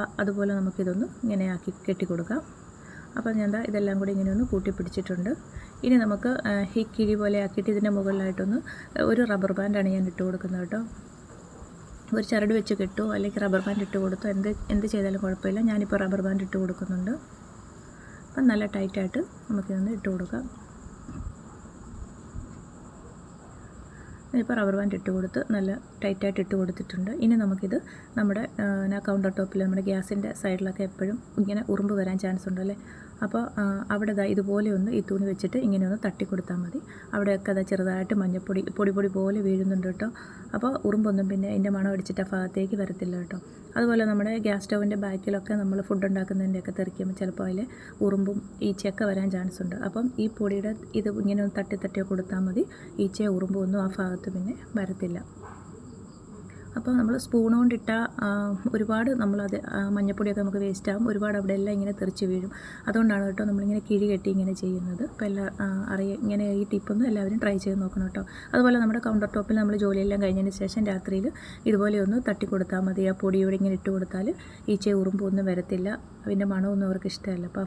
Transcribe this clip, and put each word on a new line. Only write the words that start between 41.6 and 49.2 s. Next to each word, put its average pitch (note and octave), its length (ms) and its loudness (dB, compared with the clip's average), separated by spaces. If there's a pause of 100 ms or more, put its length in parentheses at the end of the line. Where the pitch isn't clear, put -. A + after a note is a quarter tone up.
മണം G3 200 2
അടിച്ചിട്ട് G3 300 -2
ആ F#3+ 120 0
ഭാഗത്തേക്ക് F#3+ 440 0
വരത്തില്ല F#3 400 -4
കേട്ടോ. F3 240 -6 (360)
അതുപോലെ A#3 280 4
നമ്മുടെ G#3+ 340 2
ഗ്യാസ് G#3 260 0
സ്റ്റൗവിൻ്റെ G#3 320 2
ബാക്കിലൊക്കെ G3 580 -2
നമ്മൾ G3 260 2
ഫുഡ് G3 260 0
ഉണ്ടാക്കുന്നതിൻ്റെയൊക്കെ F#3+ 720 0
തെറിക്കുമ്പോൾ F#3+ 360 -2
ചിലപ്പോൾ F#3+ 300 -2
അതിൽ F#3 160 -2 (400)
ഉറുമ്പും G3 380 4 (240)
ഈച്ചയൊക്കെ G3 420 0
വരാൻ G3 260 2